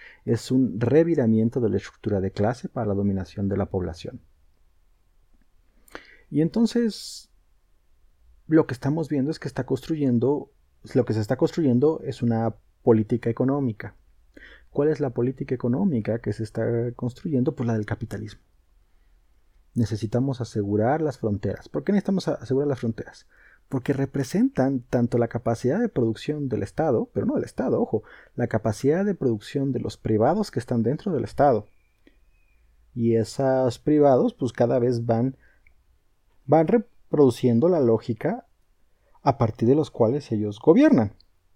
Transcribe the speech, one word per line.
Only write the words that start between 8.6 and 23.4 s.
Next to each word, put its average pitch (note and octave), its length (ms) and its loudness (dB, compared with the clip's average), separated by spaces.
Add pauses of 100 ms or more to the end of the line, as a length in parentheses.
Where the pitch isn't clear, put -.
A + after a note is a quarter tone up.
que C3 60 -6
estamos C#3+ 340 -4
viendo C#3+ 240 -2
es - 80 -8
que - 80 -8
está C3 180 -6
construyendo, C3+ 840 0 (420)
lo B2 120 4
que A2+ 80 -2
se A2 80 0
está B2 160 -2
construyendo D3+ 640 2
es - 180 -8
una A2+ 340 0 (280)
política A#2 460 2
económica. B2+ 680 -4 (760)
¿Cuál C#3+ 200 0
es C#3+ 100 0
la C#3 120 -4
política C3 420 -4
económica B2 680 0
que - 140 -4
se A2 100 -8
está A#2 500 -2
construyendo? B2+ 640 -2
Pues A#2+ 120 -4
la A2+ 60 0
del G#2+ 120 -2
capitalismo. G#2 560 -10 (1300)
Necesitamos A#2+ 680 -2
asegurar G#2+ 600 -2
las D3 180 -4
fronteras. G2+ 500 -4
¿Por C#3+ 140 -6
qué - 80 -2
necesitamos F#3+ 360 0
a-, D3+ 60 0
asegurar C3 340 -2
las C3+ 120 -2
fronteras? - 480 -8 (420)